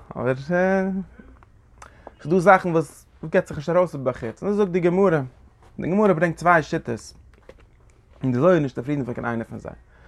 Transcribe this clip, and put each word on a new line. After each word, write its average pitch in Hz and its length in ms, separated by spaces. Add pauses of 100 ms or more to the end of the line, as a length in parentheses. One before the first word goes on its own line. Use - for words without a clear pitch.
(160)
אבער, 127 180 (160)
אה, 190 380 (1300)
עס - 60
דו 175 140
זאכן, 185 300
וואס, 160 360 (160)
וואס 156 100
גייט 185 160
זיך 147 80
נישט 147 120
ארויס, 175 260
אבער 127 280
יעצט. 113 200
און 180 80
דאן 208 80
זאגט 202 120
די 175 100
גמרא. 175 400 (600)
די 131 100
גמרא 202 220
ברענגט 165 240
צוויי 165 260
שיטות. 135 520 (1080)
און 131 100
די 120 60
זוהר 175 160
איז 160 80
נישט 135 120
צופרידן, 139 280
ווען 117 220
איינער 117 220
פון 117 120
זיי. - 140 (360)